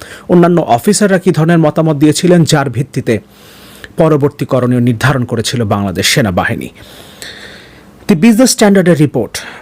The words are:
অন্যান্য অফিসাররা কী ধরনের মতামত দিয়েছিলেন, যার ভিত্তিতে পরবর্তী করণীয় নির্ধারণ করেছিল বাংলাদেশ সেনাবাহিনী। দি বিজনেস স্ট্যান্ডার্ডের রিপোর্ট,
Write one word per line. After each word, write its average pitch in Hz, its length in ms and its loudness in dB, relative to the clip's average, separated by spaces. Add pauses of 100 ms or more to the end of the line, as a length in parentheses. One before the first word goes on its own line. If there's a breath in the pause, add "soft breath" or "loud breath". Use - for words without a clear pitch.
(300 loud breath)
অন্যান্য 175 320 4
অফিসাররা 190 580 0
কী 190 120 0
ধরনের 160 260 2
মতামত 160 380 0
দিয়েছিলেন, 156 480 2
যার 139 260 0
ভিত্তিতে 120 500 -4 (800 loud breath)
পরবর্তী 147 480 0
করণীয় 123 360 0
নির্ধারণ 123 440 0
করেছিল 117 400 -4
বাংলাদেশ 101 420 -4
সেনাবাহিনী। 90 600 -2 (1400 loud breath)
দি 202 80 2
বিজনেস 226 340 4
স্ট্যান্ডার্ডের 190 480 2
রিপোর্ট, 135 360 -2 (280 loud breath)